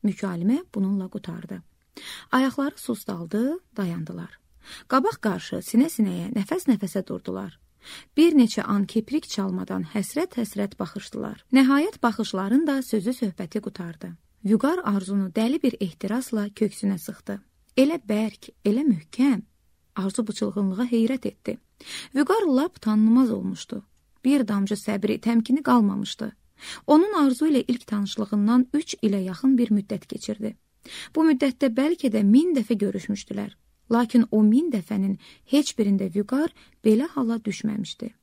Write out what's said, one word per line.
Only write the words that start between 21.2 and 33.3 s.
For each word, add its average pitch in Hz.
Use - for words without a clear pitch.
etdi. -
Vüqar 330
lap 285
tanınmaz 220
olmuşdu. 190
Bir 262
damcı 202
səbri, 208
təmkini 233
qalmamışdı. 202
Onun 339
Arzu 294
ilə 285
ilk 240
tanışlığından 208
üç -
ilə 202
yaxın 240
bir 240
müddət 202
keçirdi. 214
Bu 320
müddətdə 269
bəlkə 277
də 214
min 277
dəfə 240
görüşmüşdülər. 202